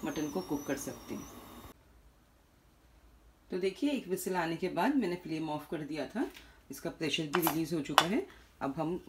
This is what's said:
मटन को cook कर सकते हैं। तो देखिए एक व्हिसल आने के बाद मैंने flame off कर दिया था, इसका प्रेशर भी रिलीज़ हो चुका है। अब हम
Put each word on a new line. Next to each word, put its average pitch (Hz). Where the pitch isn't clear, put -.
मटन 151
को 185
cook 151
कर 139
सकते -
हैं। -
तो 185
देखिए 190
एक 247
व्हिसल 185
आने 165
के 180
बाद 190
मैंने 180
flame 160
off 147
कर 156
दिया 147
था, 247
इसका 156
प्रेशर 156
भी 180
रिलीज़ 165
हो 160
चुका 143
है। 269
अब 139
हम 160